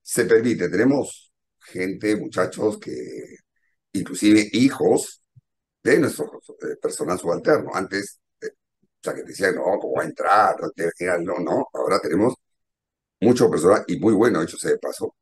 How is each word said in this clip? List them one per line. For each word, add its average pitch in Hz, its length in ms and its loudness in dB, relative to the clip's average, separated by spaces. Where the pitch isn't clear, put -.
se - 240 -2
permite. 113 440 2
Tenemos 123 600 0
gente, 95 580 -4
muchachos, 92 640 -4
que - 120 -12
inclusive 104 600 2
hijos - 720 2
de 139 160 4
nuestro, - 260 -2
eh, - 200 -6
personal 156 380 -4
subalterno. 156 540 0
Antes, 98 460 -6
eh, - 80 -10
o - 540 -20
sea, - 100 -4
que - 100 -10
decían, - 320 -2
"No, 67 80 -6
¿cómo - 180 -4
va 87 60 -2
a - 40 -4
entrar? 98 540 2
No, - 100 -6
te-, 85 280 -4
era, 90 200 0
no, 90 200 -4
no". 87 340 -2
Ahora - 260 0
tenemos 110 340 0
mucho 120 280 6
personal, 85 380 4
y - 120 -4
muy 110 140 4
bueno, 98 280 4
dicho - 160 -6
sea 80 140 -4
de - 80 2
paso - 420 -8